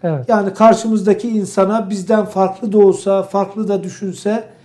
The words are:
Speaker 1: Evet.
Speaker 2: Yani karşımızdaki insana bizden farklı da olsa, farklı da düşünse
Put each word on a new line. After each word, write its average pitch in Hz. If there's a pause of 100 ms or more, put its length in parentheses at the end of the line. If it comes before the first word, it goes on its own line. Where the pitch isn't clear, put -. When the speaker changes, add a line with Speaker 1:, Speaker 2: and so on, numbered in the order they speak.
Speaker 1:
Evet. 147
Speaker 2:
Yani 202
karşımızdaki 220
insana 202
bizden 202
farklı 190
da 214
olsa, 196
farklı 196
da 190
düşünse 202 (200)